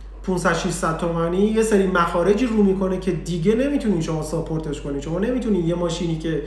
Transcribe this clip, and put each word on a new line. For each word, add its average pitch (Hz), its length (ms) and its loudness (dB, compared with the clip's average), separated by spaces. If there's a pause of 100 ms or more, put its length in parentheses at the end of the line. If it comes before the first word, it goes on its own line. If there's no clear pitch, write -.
(240)
پونصد 180 300 0
ششصد 165 440 -2
تومانی، 170 480 0
یه 220 180 2
سری 196 240 4
مخارجی 180 580 2
رو 220 180 4
می‌کنه 190 360 2
که 190 120 -2
دیگه 170 440 0
نمیتونین 240 460 0
شما 160 220 -4
ساپورتش 156 580 -4
کنین. 143 200 -6
شما 160 180 -4
نمیتونین 214 480 0
یه 175 80 2
ماشینی 170 420 -2
که 160 300 -2